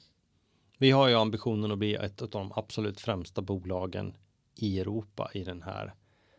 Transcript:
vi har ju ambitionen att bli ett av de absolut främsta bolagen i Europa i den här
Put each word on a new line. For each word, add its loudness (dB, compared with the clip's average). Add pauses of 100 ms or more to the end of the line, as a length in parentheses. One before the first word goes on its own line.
(800)
vi 8
har 8
ju 6
ambitionen 2
att -2
bli 2
ett -6
av -8
de -6
absolut -4
främsta -4
bolagen -4 (420)
i -2
Europa -6
i -6
den -10
här -10 (440)